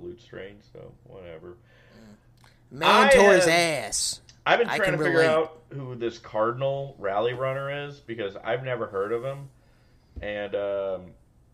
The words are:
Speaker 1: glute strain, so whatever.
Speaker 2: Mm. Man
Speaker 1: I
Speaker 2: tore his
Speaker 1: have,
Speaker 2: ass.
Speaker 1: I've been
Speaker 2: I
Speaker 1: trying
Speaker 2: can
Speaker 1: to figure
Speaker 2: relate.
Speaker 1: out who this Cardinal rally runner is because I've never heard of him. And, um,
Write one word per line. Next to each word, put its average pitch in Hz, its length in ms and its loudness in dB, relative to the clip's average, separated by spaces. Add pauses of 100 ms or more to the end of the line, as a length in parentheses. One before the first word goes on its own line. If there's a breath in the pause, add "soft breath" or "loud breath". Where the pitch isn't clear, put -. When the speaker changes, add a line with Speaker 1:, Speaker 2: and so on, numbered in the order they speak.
Speaker 1:
glute 87 200 -14
strain, 95 380 -18 (140)
so - 200 -20 (120)
whatever. 87 520 -18 (1120 soft breath)
Speaker 2:
Mm. 131 80 -16
Man 175 300 6
Speaker 1:
I - 20 6
Speaker 2:
tore 202 220 10
his 185 140 6
Speaker 1:
have, 165 420 2
Speaker 2:
ass. - 320 -6 (260)
Speaker 1:
I've 170 140 4
been 233 80 0
Speaker 2:
I 135 80 -2
Speaker 1:
trying 190 140 0
Speaker 2:
can 175 80 0
Speaker 1:
to 156 60 -2
figure 165 160 2
Speaker 2:
relate. 160 120 6
Speaker 1:
out 160 300 0 (100)
who 131 240 -10
this 113 220 -6
Cardinal 135 800 -2
rally 104 340 0
runner 139 540 -4
is 143 120 -16
because 107 380 -8
I've 120 260 -4
never 123 240 -4
heard 98 260 -4
of 120 120 -2
him. 139 240 -10 (720)
And, 104 340 -6
um, 98 480 -4 (500)